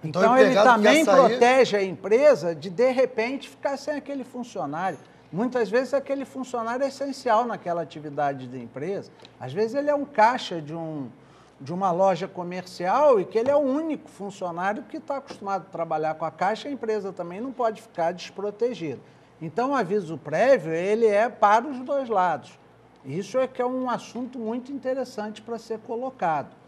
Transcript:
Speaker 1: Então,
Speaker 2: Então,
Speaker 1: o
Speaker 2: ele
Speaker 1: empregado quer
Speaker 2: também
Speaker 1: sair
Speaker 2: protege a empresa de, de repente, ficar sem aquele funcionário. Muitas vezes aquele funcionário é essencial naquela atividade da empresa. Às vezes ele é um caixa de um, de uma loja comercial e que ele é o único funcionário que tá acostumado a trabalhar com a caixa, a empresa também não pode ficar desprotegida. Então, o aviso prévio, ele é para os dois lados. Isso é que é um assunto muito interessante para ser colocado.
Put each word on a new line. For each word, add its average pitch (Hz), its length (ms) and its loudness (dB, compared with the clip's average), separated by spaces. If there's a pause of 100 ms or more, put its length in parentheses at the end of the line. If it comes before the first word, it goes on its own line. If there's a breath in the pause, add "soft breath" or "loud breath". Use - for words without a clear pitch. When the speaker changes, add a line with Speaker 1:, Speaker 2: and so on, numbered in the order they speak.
Speaker 1:
Então, 160 180 0
Speaker 2:
Então, 220 120 6
Speaker 1:
o 254 40 6
Speaker 2:
ele - 120 8
Speaker 1:
empregado 208 160 6
quer 254 100 10
Speaker 2:
também 311 300 6
Speaker 1:
sair 269 240 8
Speaker 2:
protege 240 480 4
a 196 60 2
empresa 190 720 4
de, 156 140 -10
de 233 220 2
repente, 254 560 -2
ficar 277 300 -6
sem 302 180 -6
aquele 277 280 -8
funcionário. 180 760 -6 (340 soft breath)
Muitas 233 380 -2
vezes 254 240 0
aquele 277 320 -2
funcionário 247 580 -6
é 277 40 -2
essencial 254 580 0
naquela 175 360 -6
atividade 147 680 -6
da 127 100 -12
empresa. 143 540 -10 (280 soft breath)
Às 127 140 -10
vezes 220 220 -2
ele 285 140 -2
é 294 60 2
um 285 100 -2
caixa 220 560 2
de 147 140 -12
um, 156 340 -8 (520 soft breath)
de 135 100 -10
uma 185 200 0
loja 185 360 2
comercial 185 920 2
e 175 60 -2
que - 120 -2
ele 233 120 0
é 285 60 4
o 285 40 6
único 294 500 -2
funcionário 190 760 -6
que - 160 -12
tá 277 180 -8
acostumado 196 500 -8
a - 40 -20
trabalhar 160 440 -2
com 165 100 -8
a 156 60 -4
caixa, 214 360 -2
a 285 40 -8
empresa 214 420 -4
também 175 260 -10
não 262 120 -8
pode 220 300 -2
ficar 170 300 -2
desprotegida. 190 880 -6 (420 soft breath)
Então, 226 300 -4
o 285 40 0
aviso 185 420 -2
prévio, 165 560 2
ele 202 320 0
é 208 240 4
para 214 380 4
os 262 120 -8
dois 269 300 -4
lados. 180 480 0 (480)
Isso 185 340 -6
é 254 80 0
que 254 140 -8
é 247 40 0
um 254 240 -4
assunto 240 480 -8
muito 240 340 -6
interessante 254 720 -8
para 233 160 -10
ser 220 220 -10
colocado. 220 680 -4 (180)